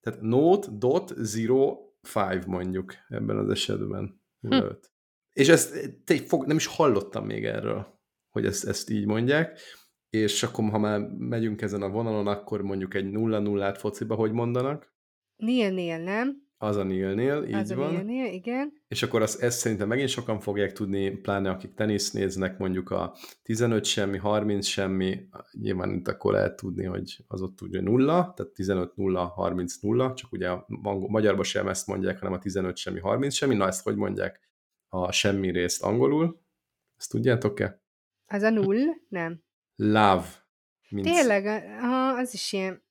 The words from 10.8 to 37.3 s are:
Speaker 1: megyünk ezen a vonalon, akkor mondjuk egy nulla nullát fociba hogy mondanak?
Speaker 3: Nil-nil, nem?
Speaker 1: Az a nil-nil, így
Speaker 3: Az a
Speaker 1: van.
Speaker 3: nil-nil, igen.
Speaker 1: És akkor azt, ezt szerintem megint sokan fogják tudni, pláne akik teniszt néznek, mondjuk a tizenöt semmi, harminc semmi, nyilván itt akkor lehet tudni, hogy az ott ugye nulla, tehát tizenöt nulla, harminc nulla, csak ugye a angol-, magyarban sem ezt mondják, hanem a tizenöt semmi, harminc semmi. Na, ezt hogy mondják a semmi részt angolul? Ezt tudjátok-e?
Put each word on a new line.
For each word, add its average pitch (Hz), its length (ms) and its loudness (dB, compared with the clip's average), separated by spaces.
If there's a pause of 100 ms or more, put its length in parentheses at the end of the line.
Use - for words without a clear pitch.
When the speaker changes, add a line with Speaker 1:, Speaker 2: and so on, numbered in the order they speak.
Speaker 1:
megyünk 113 440 -2
ezen 101 200 -4
a 98 60 -4
vonalon, 107 380 -2
akkor 101 360 -4
mondjuk 98 320 -4
egy 98 160 -2
nulla 110 280 0
nullát 101 400 0
fociba 110 360 -4
hogy 110 180 2
mondanak? 123 600 -2 (420)
Speaker 3:
Nil-nil, 190 640 0
nem? 220 580 -4
Speaker 1:
Az 104 200 0
a 101 60 0
nil-nil, 98 640 0
így 110 80 -6
Speaker 3:
Az 104 160 -2
a 120 60 -4
Speaker 1:
van. 147 180 -2
Speaker 3:
nil-nil, 226 380 -4
igen. 247 400 -6 (160)
Speaker 1:
És - 140 -4
akkor 117 200 2
azt, - 200 -2
ezt 120 160 2
szerintem 104 300 0
megint 131 200 0
sokan 113 320 -4
fogják 101 320 -2
tudni, 98 380 -2
pláne 98 400 -2
akik - 240 -6
teniszt 104 380 0
néznek, 95 460 -2
mondjuk 92 320 -2
a 90 260 -2 (260)
tizenöt 113 420 2
semmi, 98 320 0
harminc 104 500 0
semmi, 95 640 -2 (320)
nyilván 98 340 -2
itt 92 140 -4
akkor - 240 0
lehet - 240 2
tudni, 92 280 -6
hogy 92 420 -8
az 92 160 -6
ott 92 180 -8
ugye 92 200 -6
nulla, 139 560 4
tehát - 160 -8
tizenöt 92 440 -2
nulla, 95 280 0
harminc 90 520 -2
nulla, 123 380 0
csak - 180 -14
ugye 90 160 -4
a 90 180 -4 (160)
angol-, 98 260 -2
magyarban 101 360 4
sem 98 240 -2
ezt 95 180 -4
mondják, 95 320 -2
hanem 95 160 -4
a 90 40 -4
tizenöt 92 380 -2
semmi, 95 240 -8
harminc 120 340 0
semmi. 135 200 2
Na, 98 120 2
ezt 92 160 -2
hogy 107 140 0
mondják 98 440 -2 (480)
a 90 240 -2
semmi 98 380 2
részt 87 320 0
angolul? 139 580 2 (560)
Ezt - 140 -12
tudjátok-e? 107 720 0 (440)